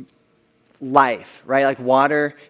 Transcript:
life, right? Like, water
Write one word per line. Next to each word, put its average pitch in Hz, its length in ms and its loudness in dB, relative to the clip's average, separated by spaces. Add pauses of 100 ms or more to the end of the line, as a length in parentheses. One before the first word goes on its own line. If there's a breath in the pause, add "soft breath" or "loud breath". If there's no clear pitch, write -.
(800)
life, 131 680 -2
right? 135 200 0
Like, 135 140 -2
water 143 580 0 (120)